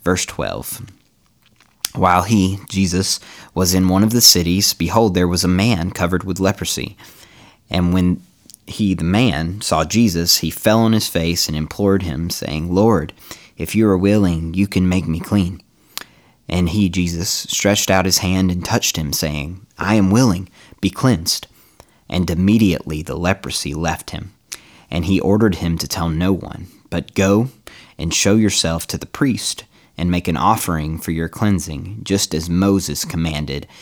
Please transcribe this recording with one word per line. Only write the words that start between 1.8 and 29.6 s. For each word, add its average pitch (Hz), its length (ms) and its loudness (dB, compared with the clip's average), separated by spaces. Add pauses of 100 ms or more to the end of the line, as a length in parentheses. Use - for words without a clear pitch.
While 90 300 4
he, 98 340 2 (120)
Jesus, 95 500 0 (340)
was 90 220 0
in 92 120 4
one 95 160 4
of 110 80 2
the 120 100 2
cities, 87 520 4
behold, 95 400 2
there 90 140 2
was 87 160 0
a 90 60 2
man 92 420 2
covered 87 320 -2
with 92 160 -6
leprosy. - 580 -4 (720)
And - 240 0
when 90 300 0 (420)
he, 98 300 -2
the 82 80 -4
man, 92 580 0
saw - 240 0
Jesus, 87 520 2
he 82 120 -4
fell 110 300 2
on 113 140 4
his 107 160 0
face 85 380 -2
and 78 80 -4
implored 95 460 0
him, 85 300 -4
saying, 80 420 -6
"Lord, 95 400 2 (440)
if 82 180 -6
you 110 120 4
are 95 100 4
willing, 87 580 2
you 98 100 2
can 92 240 0
make 90 180 0
me 80 120 -2
clean." 98 420 -2 (840)
And 87 220 0
he, 98 200 2
Jesus, 85 380 -2
stretched - 600 -2
out 95 160 4
his 90 140 0
hand 95 320 2
and 87 120 -4
touched - 340 -2
him, 76 160 -4
saying, 76 520 -6 (140)
"I 104 160 0
am 98 160 4
willing, 101 360 2 (320)
be 98 120 -2
cleansed." 95 560 -2 (600)
And 85 220 -2
immediately 90 720 2
the 76 160 -8
leprosy 82 560 -4
left 78 380 -4
him. - 200 -12 (600)
And 82 140 -2
he 95 140 2
ordered 101 360 4
him 85 240 -2
to 71 80 -6
tell 85 200 -4
no 85 260 0
one, 85 340 -8 (240)
but, - 240 -6
"Go 104 340 4 (480)
and 80 160 -4
show 101 220 2
yourself 95 520 0
to - 120 -8
the - 80 -12
priest - 560 -4 (340)